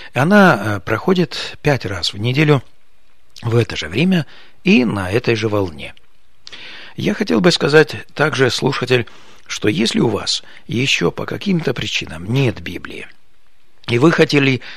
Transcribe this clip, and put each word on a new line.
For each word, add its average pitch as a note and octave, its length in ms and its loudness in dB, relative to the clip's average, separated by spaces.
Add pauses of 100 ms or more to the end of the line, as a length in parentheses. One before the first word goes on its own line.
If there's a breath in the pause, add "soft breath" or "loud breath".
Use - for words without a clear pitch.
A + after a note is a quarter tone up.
(140 loud breath)
Она, E3+ 460 6
э, G2+ 220 -2
проходит - 800 -2
пять C#3+ 240 0
раз F#2 260 -4
в G#2 60 -10
неделю C3 440 4 (800)
в A2+ 140 0
это A#2 220 2
же - 100 -6
время D#3 380 2 (400 soft breath)
и A3+ 180 6
на G2+ 260 -2
этой A2+ 260 2
же A2 120 -2
волне. F#2+ 480 -2 (1000 loud breath)
Я G#3 160 0
хотел A3 280 0
бы F3 100 6
сказать D3+ 600 4
также, C3+ 360 2
слушатель, B2 560 0 (420 loud breath)
что - 200 -2
если G#3 320 0
у C3 80 4
вас G2 360 -2 (220 loud breath)
еще A#2+ 460 0
по - 140 -6
каким-то - 480 0
причинам F#2 580 -6
нет B2 300 2
Библии, - 480 -12 (800)
и A#2+ 100 2
вы E3 140 6
хотели, C#3 480 4 (160 loud breath)